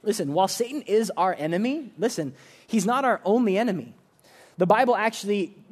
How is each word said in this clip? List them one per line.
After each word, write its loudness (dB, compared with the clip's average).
Listen, -2
while 4
Satan -4
is 0
our 2
enemy, -2
listen, -4
he's 0
not 0
our 2
only 2
enemy. -4
The 2
Bible 4
actually -2